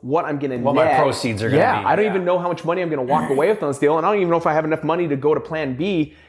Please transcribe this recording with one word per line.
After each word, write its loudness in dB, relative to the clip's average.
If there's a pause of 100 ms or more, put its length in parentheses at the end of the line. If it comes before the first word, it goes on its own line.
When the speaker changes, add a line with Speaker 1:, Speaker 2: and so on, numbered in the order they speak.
Speaker 1:
what -2
I'm -4
gonna -4
Speaker 2:
What 0
my 4
Speaker 1:
net." 4
Speaker 2:
proceeds 0
are 0
gonna 4
Speaker 1:
Yeah, 2
Speaker 2:
be. -4
Speaker 1:
I 4
don't 2
Speaker 2:
Yeah. 0
Speaker 1:
even -2
know 2
how -2
much -4
money -2
I'm -4
gonna -2
walk 0
away 2
with 0
on -2
this -4
deal. 4
And 0
I 2
don't 2
even 2
know 4
if 0
I 2
have 0
enough -2
money 0
to 0
go 0
to 0
plan -6
B. -2 (140)